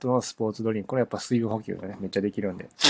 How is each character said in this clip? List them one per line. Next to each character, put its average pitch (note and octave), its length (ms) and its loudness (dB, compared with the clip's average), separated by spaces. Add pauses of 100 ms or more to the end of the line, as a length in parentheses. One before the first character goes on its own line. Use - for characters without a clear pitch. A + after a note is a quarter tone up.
の B2+ 180 4
ス - 140 -6
ポ A2 140 0
ー G#2 40 -4
ツ A2 100 -6
ド A2+ 80 2
リ A2 80 0
ン G2 40 -4
ク。 - 60 -12
こ B2+ 60 -2
れ B2+ 60 4
や A#2 40 4
っ - 20 -8
ぱ G2+ 120 -6
水 A#2+ 200 2
分 A#2 100 0
補 A2 120 -2
給 G2 140 -6
が F#2 120 -8
ね、 G2 120 -8
め G2 80 -4
っ - 20 -4
ち - 80 -2
ゃ G2 40 2
で G2+ 100 2
き G#2+ 100 -6
る G2 120 0
ん F2+ 40 -10
で。 - 120 -12 (200)